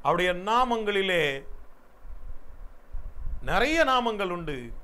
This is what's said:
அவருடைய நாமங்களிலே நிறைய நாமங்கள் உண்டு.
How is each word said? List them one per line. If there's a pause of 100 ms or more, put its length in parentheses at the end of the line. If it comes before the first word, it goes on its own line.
அவருடைய (160)
நாமங்களிலே (2250)
நிறைய
நாமங்கள்
உண்டு. (260)